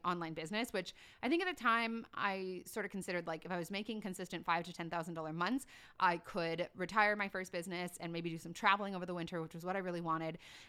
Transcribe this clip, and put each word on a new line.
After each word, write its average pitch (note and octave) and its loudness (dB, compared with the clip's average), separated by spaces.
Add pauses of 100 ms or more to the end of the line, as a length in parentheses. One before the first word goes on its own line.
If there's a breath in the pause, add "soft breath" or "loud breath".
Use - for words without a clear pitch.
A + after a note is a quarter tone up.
online E3+ 0
business, G3+ -2
which F#3 -2 (280 loud breath)
I A#3+ 2
think E4+ 4
at F4+ 0
the - -12
time A3+ 2
I F#3+ -2
sort G3+ -2
of F#3 -8
considered, F3+ -2
like, D#3+ -4
if F3 -4
I F3+ 0
was E3+ -4
making G#3 -2
consistent F#3 -4
five E3+ 4
to F3 -10
ten E3+ -6
thousand E3+ -2
dollar D#3 -4
months, F3+ 0 (340 loud breath)
I F3 6
could E3 0
retire G#3 4
my G3+ 0
first F#3 -4
business F3+ -2
and E3+ -4
maybe E3+ 0
do E3 -4
some E3+ -8
traveling G3+ 4
over F3+ -4
the F3+ -2
winter, E3 -2
which D#3 -8
was E3 -8
what F#3 0
I G3 0
really F3 -2
wanted. D#3+ 0 (300 loud breath)